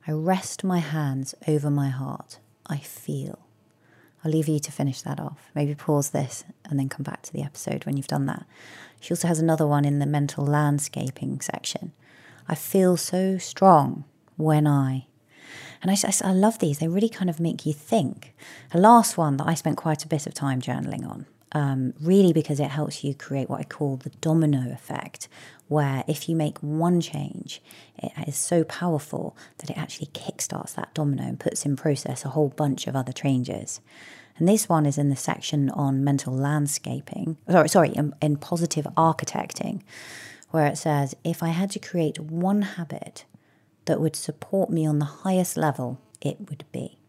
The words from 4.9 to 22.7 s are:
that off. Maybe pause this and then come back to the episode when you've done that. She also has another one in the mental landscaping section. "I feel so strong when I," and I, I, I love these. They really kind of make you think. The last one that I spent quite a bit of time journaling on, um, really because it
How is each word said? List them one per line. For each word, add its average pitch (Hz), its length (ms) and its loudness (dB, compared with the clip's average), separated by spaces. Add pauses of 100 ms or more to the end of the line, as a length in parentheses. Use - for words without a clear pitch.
that 143 180 -8
off. 143 340 -12
Maybe 147 200 0
pause 147 360 0
this 139 340 -4 (200)
and 143 140 -2
then 139 100 0
come - 140 -8
back - 200 -10
to - 100 -16
the 143 100 -6
episode - 420 -6
when 143 140 -2
you've 135 80 -6
done 147 180 -2
that. - 220 -6 (520)
She - 140 -6
also 170 160 0
has 160 100 2
another 160 280 2
one 147 180 4
in 143 140 2
the 143 80 0
mental 143 400 0
landscaping 139 960 0
section. - 500 -6 (560)
"I 165 60 -2
feel 180 420 4
so 190 400 0
strong 156 680 6 (320)
when 156 300 4
I," 135 420 2 (760)
and 185 80 0
I, 202 120 4
I, 208 100 0 (100)
I 190 100 0
love 202 260 4
these. 147 200 0
They 160 100 -2
really 202 220 2
kind 190 180 -2
of 160 100 -2
make 170 280 -2
you 151 80 0
think. - 600 -2 (380)
The 170 60 2
last 226 400 8
one 147 180 2
that 147 100 -2
I 165 60 2
spent 156 240 0
quite 156 280 -2
a 156 40 -14
bit 151 180 -2
of - 60 -8
time 131 300 -2
journaling - 440 -6
on, - 200 -12 (260)
um, 135 480 0
really 180 320 8
because 151 280 2
it 143 100 0